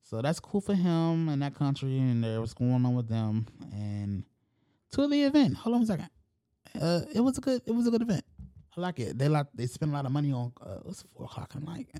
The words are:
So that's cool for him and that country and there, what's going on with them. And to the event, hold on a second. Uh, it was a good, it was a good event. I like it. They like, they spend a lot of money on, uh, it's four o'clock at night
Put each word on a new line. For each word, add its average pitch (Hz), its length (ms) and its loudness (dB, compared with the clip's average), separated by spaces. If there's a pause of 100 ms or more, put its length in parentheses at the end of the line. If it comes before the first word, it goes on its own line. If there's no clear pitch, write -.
So 110 180 -6
that's 151 180 0
cool - 220 -2
for 202 140 0
him 165 520 4
and 143 140 2
that 143 140 -4
country 139 420 0
and 123 260 4
there, 113 160 0
what's 113 140 -4
going 123 320 2
on 123 100 2
with 117 140 -2
them. 110 380 0 (260)
And 101 500 -6 (680)
to 277 160 0
the 285 160 2
event, 277 340 4
hold 233 180 0
on 247 60 4
a 226 40 4
second. 175 240 -4 (720)
Uh, 170 220 2 (120)
it 220 60 0
was 254 180 2
a 262 40 -8
good, 254 240 0
it - 60 -4
was 240 160 2
a 226 40 4
good 226 120 2
event. 226 200 0 (540)
I - 20 -8
like 180 200 -4
it. 107 180 -4
They 135 100 2
like, 147 260 2
they 117 120 -6
spend 151 260 -4
a 143 40 -2
lot 143 100 -4
of 127 60 -2
money 147 200 0
on, 123 300 -4
uh, 98 160 -12 (100)
it's - 160 -14 (120)
four - 100 -12
o'clock - 300 -12
at 143 80 -10
night 170 260 -10 (100)